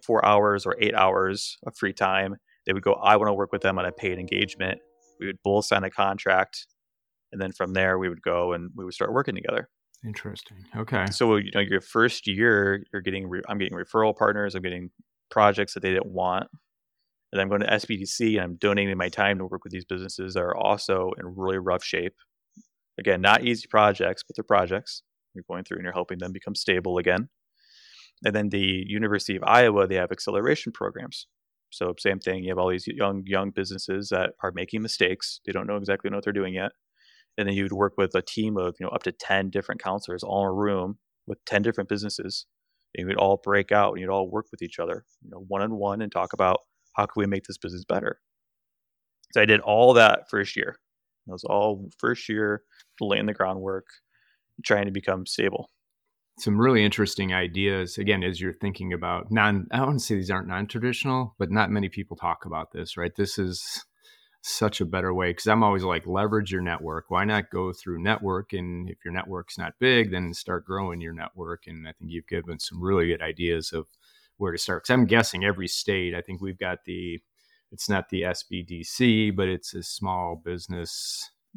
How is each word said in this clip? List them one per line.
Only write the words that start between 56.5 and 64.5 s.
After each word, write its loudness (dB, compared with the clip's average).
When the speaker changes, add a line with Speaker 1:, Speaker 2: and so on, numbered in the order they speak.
Speaker 2:
really 6
interesting 0
ideas, -2
again, 2
as -2
you're -4
thinking -6
about -4
non-, 4
I 0
don't 2
wanna 0
say -2
these -2
aren't -2
non-traditional, -4
but -2
not 2
many 0
people -10
talk -4
about -8
this, -10
right? -4
This -2
is -6
such -2